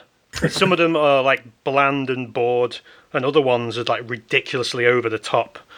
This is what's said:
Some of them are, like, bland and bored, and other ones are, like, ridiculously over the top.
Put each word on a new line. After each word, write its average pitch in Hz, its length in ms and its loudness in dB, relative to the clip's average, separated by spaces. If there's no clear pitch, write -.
Some 190 240 0
of 175 60 2
them 165 180 2
are, 143 260 4
like, 131 220 0
bland 139 440 0
and 123 220 -6
bored, 123 480 0
and 135 140 -2
other 143 160 4
ones 120 360 0
are, 120 60 -4
like, 117 260 -4
ridiculously 123 760 -2
over 120 240 2
the 110 100 -6
top. - 400 -2